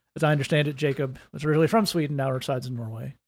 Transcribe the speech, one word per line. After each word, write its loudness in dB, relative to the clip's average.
As -2
I 4
understand 2
it, -6
Jacob -2
was -8
originally 4
from 4
Sweden, 0
now 0
resides -4
in -6
Norway. -8